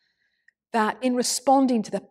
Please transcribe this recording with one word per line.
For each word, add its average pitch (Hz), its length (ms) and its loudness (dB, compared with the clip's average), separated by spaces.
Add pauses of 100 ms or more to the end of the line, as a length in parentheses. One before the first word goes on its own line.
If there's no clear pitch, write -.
(720)
that 214 300 -2
in 254 140 0
responding 254 680 0
to - 80 -10
the - 200 -8